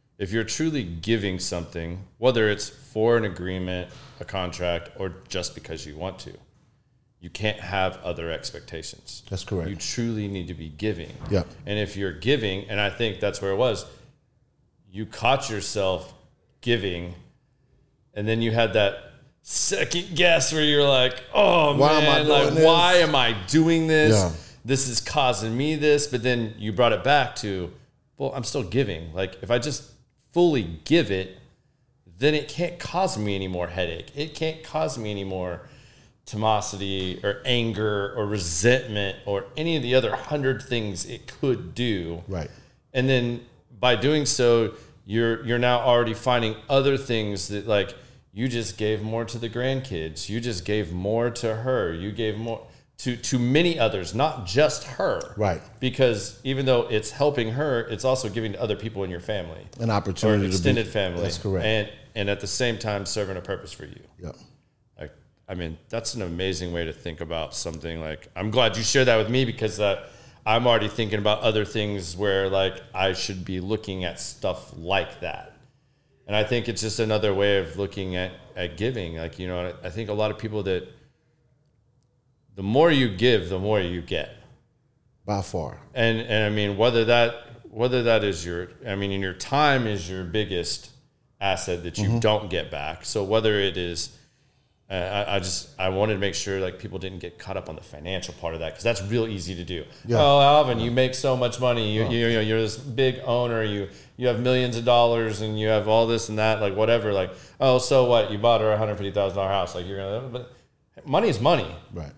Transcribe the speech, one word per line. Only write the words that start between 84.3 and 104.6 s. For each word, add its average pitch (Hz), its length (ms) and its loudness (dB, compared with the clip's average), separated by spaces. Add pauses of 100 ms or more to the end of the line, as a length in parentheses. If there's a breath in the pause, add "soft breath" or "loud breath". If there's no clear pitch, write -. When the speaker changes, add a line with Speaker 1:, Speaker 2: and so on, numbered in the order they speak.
Speaker 2:
By 101 160 -2
far. 82 360 -6 (160)
Speaker 1:
And, 113 260 2
and 110 240 0
I 104 60 2
mean, 104 280 -2
whether 117 280 4
that, 117 300 4 (340)
whether 123 340 0
that 113 220 4
is 85 200 -2
your, 87 220 -6 (180)
I 101 100 -4
mean, 98 160 -2
and 98 120 -2
your 92 100 -4
time 135 540 2
is 92 220 -4
your 92 160 -6
biggest 87 640 -4 (500)
asset 92 440 -2
that 87 140 -8
you 104 120 0
Speaker 2:
Mm-hmm. 117 100 2
Speaker 1:
don't 107 300 2
get 82 200 -4
back. 76 360 -8
So 104 180 -2
whether 107 360 2
it 95 180 0
is, 87 400 -6 (720 soft breath)
uh, 98 40 -10 (340)
I, 101 100 -2
I - 20 2
just, 90 300 -6 (100)
I 95 100 0
wanted 104 260 0
to 95 40 -6
make 98 160 -2
sure, 98 240 -4
like, 92 180 -4
people 95 220 -10
didn't 95 200 -10
get 87 200 -14
caught 95 180 -10
up 90 120 -10
on 80 60 -10
the 78 60 -14
financial 82 540 -8
part 82 180 -6
of 80 60 -8
that, 80 160 -6
'cause - 80 -16
that's 110 200 0
real 113 240 0
easy 95 280 -8
to 87 80 -10
do. 82 220 -8 (200 loud breath)
Speaker 2:
Yeah. 117 140 0
Speaker 1:
"Oh, 143 220 6
Alvin, 139 380 6
you 117 120 -2
make 127 240 2
so 131 220 0
much 120 220 0
money. 117 360 2
You, 110 80 2
Speaker 2:
Oh. - 80 -2
Speaker 1:
you, 117 160 2
you 117 80 2
know, 110 60 2
you're 110 200 2
this 107 160 -2
big 131 460 0
owner. 120 400 0
You, 104 240 -2 (300 loud breath)
you 123 100 0
have 117 140 2
millions 127 360 2